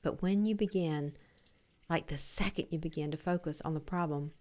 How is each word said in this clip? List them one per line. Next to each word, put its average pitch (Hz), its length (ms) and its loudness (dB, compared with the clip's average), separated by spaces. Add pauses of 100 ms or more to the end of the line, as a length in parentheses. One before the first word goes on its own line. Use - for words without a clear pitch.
But 123 200 -2
when 202 240 4
you 220 100 2
begin, 165 560 0 (760)
like, 165 180 2
the 143 100 -4
second 190 520 0
you 160 100 -2
begin 156 320 -2
to 156 60 -4
focus 175 480 -2
on 160 80 0
the 151 80 -2
problem 151 600 -2